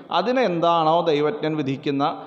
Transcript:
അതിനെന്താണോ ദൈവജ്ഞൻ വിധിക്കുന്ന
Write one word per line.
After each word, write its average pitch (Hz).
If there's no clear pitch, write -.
അതിനെന്താണോ 170
ദൈവജ്ഞൻ 151
വിധിക്കുന്ന 139